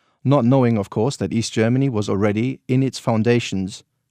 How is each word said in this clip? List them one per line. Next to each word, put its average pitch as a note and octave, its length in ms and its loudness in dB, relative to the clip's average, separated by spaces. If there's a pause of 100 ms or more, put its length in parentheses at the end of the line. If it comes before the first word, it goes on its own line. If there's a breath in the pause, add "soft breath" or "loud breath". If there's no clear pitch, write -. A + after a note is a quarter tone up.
(240)
not C3 220 2
knowing, A#2+ 320 4
of G2 120 -4
course, A#2 280 -2
that F#2+ 160 -4
East A2 200 -2
Germany B2+ 360 0
was G#2 200 -4
already G#2+ 580 0
in C3 160 2
its C3 160 -4
foundations A2 840 -2 (280)